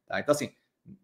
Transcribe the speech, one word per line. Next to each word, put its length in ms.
Tá? 140
Então, 140
assim, 180